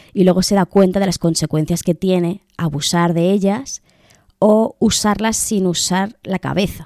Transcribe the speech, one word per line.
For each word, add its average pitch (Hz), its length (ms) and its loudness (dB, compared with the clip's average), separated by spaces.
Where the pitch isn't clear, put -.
y 190 120 2
luego 180 180 4
se 202 120 0
da 185 120 2
cuenta 196 340 2
de 196 60 0
las 180 120 -2
consecuencias 160 640 -2
que 170 120 0
tiene 185 480 -2
abusar 170 560 -2
de 170 180 2
ellas 202 500 -2
o 214 400 2
usarlas 214 600 0
sin 190 280 -2
usar 185 560 -2
la 185 160 -6
cabeza, 151 480 -4